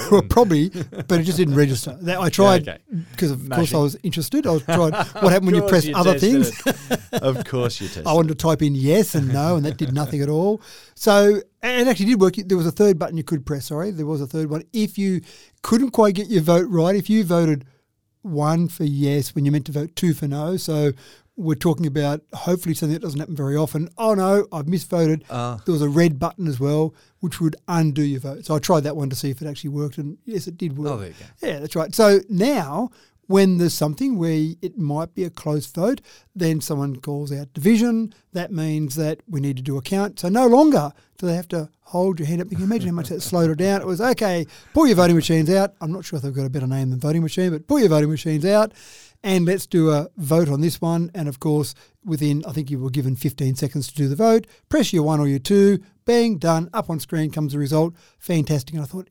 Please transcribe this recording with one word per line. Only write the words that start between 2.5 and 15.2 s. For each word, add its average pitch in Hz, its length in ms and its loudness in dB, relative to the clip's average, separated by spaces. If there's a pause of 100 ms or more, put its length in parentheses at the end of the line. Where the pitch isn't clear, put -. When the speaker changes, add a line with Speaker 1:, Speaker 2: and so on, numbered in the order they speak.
Speaker 2:
Yeah, 87 60 -10
okay. 175 300 -10 (140)
Speaker 1:
'cause 160 140 0
of 131 80 -6
course 135 120 -12
I - 100 -2
Speaker 2:
Mashing. 156 200 0
Speaker 1:
was 147 220 0
interested. 220 420 -2
I 165 140 0
tried 165 340 0
Speaker 2:
<laughs> 208 300 -4
Speaker 1:
what 185 80 6
happened 190 160 2
when 180 80 4
Speaker 2:
Of - 0 -
Speaker 1:
you 170 60 4
Speaker 2:
course 202 100 0
Speaker 1:
press 165 140 4
Speaker 2:
you 151 100 -4
Speaker 1:
other 185 240 4
Speaker 2:
tested 202 120 4 (120)
Speaker 1:
things. - 580 -4 (120)
Speaker 2:
it. 233 100 -4
Of 131 220 -2
course 120 360 -4
you 98 60 -8
tested 82 200 -12
Speaker 1:
<laughs> 160 40 0
I - 20 4
wanted 165 140 4
to 156 80 -4
type 156 260 0
in 143 140 2
yes 147 400 0
and 135 140 0
no, 143 260 0
and 147 100 0
that 156 120 -6
did 135 140 -4
nothing 147 300 -2
at 143 80 -2
all. 190 320 0 (320)
So, 202 480 4 (220)
and 247 180 0
it 247 80 4
actually 196 180 0
did 233 140 4
work. 185 140 4
There 185 220 -2
was 165 100 0
a 160 40 0
third 202 280 4
button 165 180 -6
you 156 60 -6
could 143 200 -4
press, 139 240 -6
sorry. 156 220 -6
There 160 160 -6
was 147 160 -4
a 139 60 -6
third 156 240 -4
one. 156 200 -6
If 214 280 -2
you 190 220 0 (420)